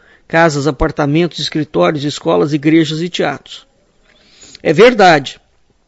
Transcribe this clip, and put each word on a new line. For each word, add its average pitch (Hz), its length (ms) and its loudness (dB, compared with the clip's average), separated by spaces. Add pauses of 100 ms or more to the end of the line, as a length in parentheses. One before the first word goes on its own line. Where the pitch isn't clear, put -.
(280)
casas, 151 400 0
apartamentos, 156 720 -2
escritórios, 160 640 -4
escolas, 165 480 -2
igrejas 156 500 0
e 180 60 -6
teatros. - 580 -8 (960)
É 160 120 -2
verdade, 185 680 2 (480)